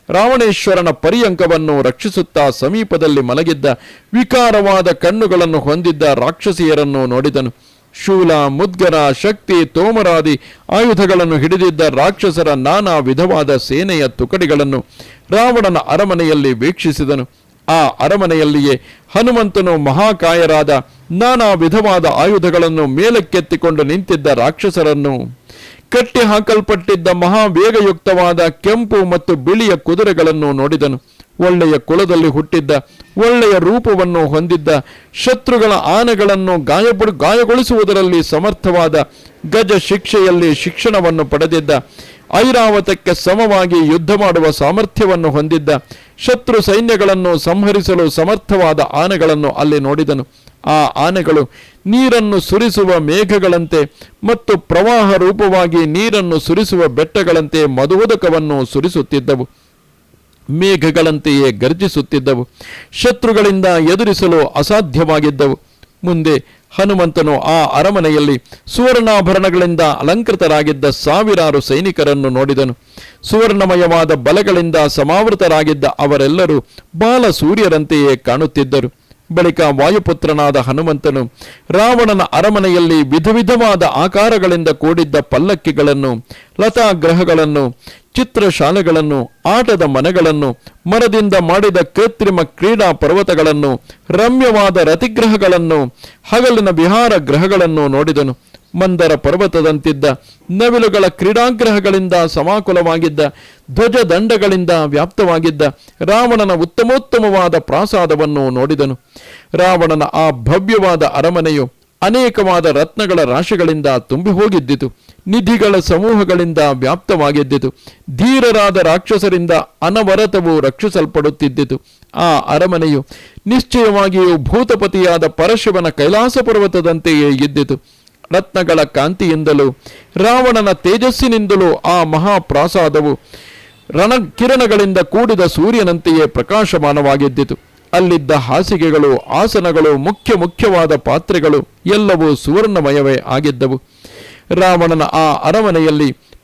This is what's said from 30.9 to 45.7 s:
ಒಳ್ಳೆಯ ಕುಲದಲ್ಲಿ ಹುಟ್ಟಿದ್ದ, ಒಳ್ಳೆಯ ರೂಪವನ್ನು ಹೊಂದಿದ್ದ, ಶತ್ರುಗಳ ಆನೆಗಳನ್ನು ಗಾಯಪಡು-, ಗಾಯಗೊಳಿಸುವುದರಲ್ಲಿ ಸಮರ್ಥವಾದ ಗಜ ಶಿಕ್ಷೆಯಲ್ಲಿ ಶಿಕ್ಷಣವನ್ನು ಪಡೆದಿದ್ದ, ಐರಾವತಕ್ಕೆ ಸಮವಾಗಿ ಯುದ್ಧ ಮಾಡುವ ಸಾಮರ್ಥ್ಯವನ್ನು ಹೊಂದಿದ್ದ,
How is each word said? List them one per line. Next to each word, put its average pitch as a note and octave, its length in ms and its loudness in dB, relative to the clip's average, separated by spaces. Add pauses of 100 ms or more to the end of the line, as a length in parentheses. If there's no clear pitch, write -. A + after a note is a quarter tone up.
ಒಳ್ಳೆಯ E3+ 380 2
ಕುಲದಲ್ಲಿ E3 480 0
ಹುಟ್ಟಿದ್ದ, D3+ 440 -2 (460)
ಒಳ್ಳೆಯ A3+ 420 2
ರೂಪವನ್ನು F3+ 680 0
ಹೊಂದಿದ್ದ, D#3 420 -2 (440)
ಶತ್ರುಗಳ A#3 600 0
ಆನೆಗಳನ್ನು F#3+ 920 0
ಗಾಯಪಡು-, G3 540 0
ಗಾಯಗೊಳಿಸುವುದರಲ್ಲಿ G3+ 1040 0
ಸಮರ್ಥವಾದ E3 840 -2 (420)
ಗಜ G#3 280 0
ಶಿಕ್ಷೆಯಲ್ಲಿ F3+ 760 0
ಶಿಕ್ಷಣವನ್ನು E3+ 720 -2
ಪಡೆದಿದ್ದ, D#3 460 -2 (640)
ಐರಾವತಕ್ಕೆ G#3 800 2
ಸಮವಾಗಿ F#3 720 0
ಯುದ್ಧ D#3+ 240 0
ಮಾಡುವ F3+ 400 2
ಸಾಮರ್ಥ್ಯವನ್ನು F3+ 800 0
ಹೊಂದಿದ್ದ, D3+ 380 -2 (500)